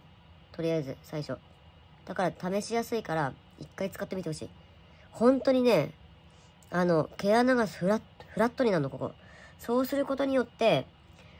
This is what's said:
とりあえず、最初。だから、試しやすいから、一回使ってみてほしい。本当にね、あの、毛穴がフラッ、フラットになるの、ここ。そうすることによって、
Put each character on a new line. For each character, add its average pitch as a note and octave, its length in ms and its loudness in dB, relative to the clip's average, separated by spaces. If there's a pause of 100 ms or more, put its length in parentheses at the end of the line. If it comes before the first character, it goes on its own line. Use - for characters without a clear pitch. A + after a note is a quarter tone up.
(540)
と E3+ 80 -8
り E3 100 0
あ E3 60 0
え D3+ 60 -2
ず、 C3+ 200 -10
最 D3+ 180 -10
初。 C3 160 -8 (680)
だ F#3+ 100 -12
か F3+ 140 0
ら、 F#3 320 -4
試 G#3 40 -6
し G#3+ 80 -8
や A#3 120 -2
す A#3+ 100 -6
い A3 80 -4
か D#3+ 100 -6
ら、 D3 200 -2 (260)
一 - 160 -16
回 F#3+ 160 -6
使 - 100 -10
っ G3 60 -8
て F#3+ 80 -8
み F#3 80 -6
て D#3+ 60 -6
ほ D#3 40 -4
し - 100 -12
い。 - 60 -12 (640)
本 B3+ 300 4
当 C#4 100 2
に B3+ 120 4
ね、 G3+ 280 4 (800)
あ F3+ 140 0
の、 E3 320 2
毛 G3+ 180 2
穴 B3 200 4
が A#3 100 2
フ F3 220 -4
ラ G#3+ 100 2
ッ、 - 40 -6 (260)
フ - 120 -6
ラ A3+ 80 4
ッ B3 60 -6
ト C4 100 0
に A#3 60 2
な F#3 80 2
る D3 60 0
の、 C3+ 80 -6
こ C3 80 -10
こ。 C3 140 -6 (440)
そ A#3+ 220 -2
う C4 80 0
す C#4+ 80 -4
る C#4 100 0
こ C4+ 120 -4
と C#4 80 -2
に C4+ 100 0
よ B3 80 2
っ - 20 -16
て、 F#3 400 2 (540)